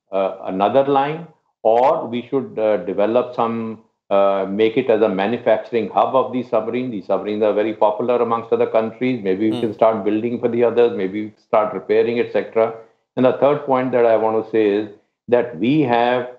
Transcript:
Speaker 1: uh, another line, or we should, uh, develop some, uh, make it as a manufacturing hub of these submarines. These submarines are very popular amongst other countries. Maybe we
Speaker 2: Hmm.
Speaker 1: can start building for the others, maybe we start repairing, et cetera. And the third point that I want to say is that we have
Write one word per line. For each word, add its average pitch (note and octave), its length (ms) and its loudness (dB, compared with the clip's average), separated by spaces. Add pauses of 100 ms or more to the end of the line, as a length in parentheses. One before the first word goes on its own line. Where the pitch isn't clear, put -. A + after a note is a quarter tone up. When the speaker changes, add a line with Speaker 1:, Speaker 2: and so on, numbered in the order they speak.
(120)
Speaker 1:
uh, F#2+ 320 -2
another G#2 420 2
line, C#3+ 420 -2 (360)
or C3 420 4
we A#2 240 -8
should, A2 300 -4
uh, G#2+ 180 2
develop G2+ 580 -2
some, A2+ 460 -4 (280)
uh, G2 400 2
make A2 280 0
it B2 120 0
as A2 120 2
a A2 80 4
manufacturing G#2+ 800 -2
hub A#2+ 260 2
of A#2 180 0
these B2 160 -6
submarines. A#2+ 420 -2
These G2 140 -8
submarines G#2 380 -2
are G#2 100 2
very G#2+ 200 0
popular A#2 480 0
amongst A2+ 300 -2
other A#2 160 2
countries. A#2 560 -2
Maybe G2 260 0
we A2 60 0
Speaker 2:
Hmm. A#2+ 60 -6
Speaker 1:
can A2+ 120 -2
start A2 300 2
building A2 360 -2
for A#2+ 80 0
the A#2+ 160 0
others, A#2 320 4
maybe G2+ 300 -4
we G#2 120 -14
start - 360 0
repairing, A2+ 460 0
et A2+ 120 -2
cetera. A2 420 0 (420)
And B2+ 100 2
the B2 80 4
third D3 320 -2
point C3 280 -2
that A#2+ 120 4
I A2+ 120 4
want A2 260 0
to - 80 -18
say A2 160 2
is G#2 220 0 (380)
that A#2 320 0
we C#3 240 2
have A#2+ 560 0